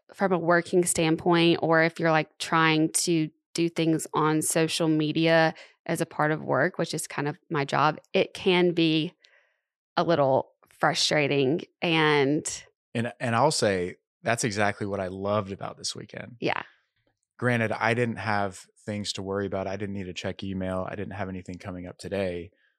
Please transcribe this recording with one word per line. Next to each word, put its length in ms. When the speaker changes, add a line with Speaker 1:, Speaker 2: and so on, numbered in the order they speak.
Speaker 1:
from 180
a 80
working 460
standpoint, 760
or 220
if 160
you're, 120
like, 260
trying 520
to 400
do 160
things 440
on 280
social 460
media 680
as 160
a 40
part 260
of 120
work, 340
which 160
is 140
kind 200
of 100
my 160
job, 340
it 200
can 380
be 420
a 60
little 480
frustrating. 920
And 640
Speaker 2:
And, 260
and 160
I'll 160
say 460
that's 200
exactly 440
what 120
I 80
loved 440
about 260
this 180
weekend. 440
Speaker 1:
Yeah. 220
Speaker 2:
Granted, 360
I 200
didn't 220
have 500
things 280
to 80
worry 240
about. 220
I 80
didn't 200
need 100
to 80
check 300
email. 460
I 60
didn't 200
have 120
anything 300
coming 280
up 120
today. 540